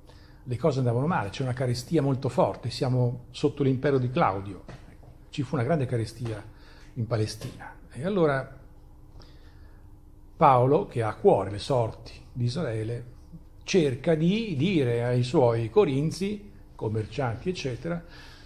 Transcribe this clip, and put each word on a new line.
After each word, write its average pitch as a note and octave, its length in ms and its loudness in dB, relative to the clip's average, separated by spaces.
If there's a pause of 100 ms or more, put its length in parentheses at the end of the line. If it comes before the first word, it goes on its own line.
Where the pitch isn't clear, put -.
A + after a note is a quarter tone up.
(420)
le B2 140 -6
cose C3+ 220 2
andavano B2 280 2
male, C#3 240 0
c'è - 120 -8
una B2+ 100 -2
carestia B2+ 480 0
molto C3+ 280 0
forte, A#2+ 420 0
siamo B2 600 0
sotto - 320 -2
l'impero C3+ 360 2
di B2 120 0
Claudio. G2 540 -2 (640)
Ci - 140 -6
fu B2+ 140 -4
una B2 80 0
grande C#3+ 220 0
carestia A2 560 -4 (520)
in A#2 120 -4
Palestina. - 680 -6 (160)
E B2+ 160 -8
allora D#3 520 0 (1800)
Paolo, C#3 500 6
che A#2+ 160 -4
ha G#2+ 60 -2
a G#2 60 -4
cuore A2 360 4
le G2+ 80 -8
sorti A#2+ 540 -4 (200)
di B2 120 -4
Israele, A#2+ 680 -4 (500)
cerca D#3 500 2
di F#3 420 0
dire B2+ 480 2
ai B2 200 2
suoi A#2+ 440 4
corinzi, F#3 840 0 (240)
commercianti, A2 720 -4
eccetera, E3+ 520 -6 (440)